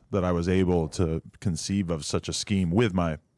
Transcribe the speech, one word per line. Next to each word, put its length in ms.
that 120
I 80
was 160
able 420
to 320
conceive 500
of 160
such 240
a 40
scheme 380
with 220
my 240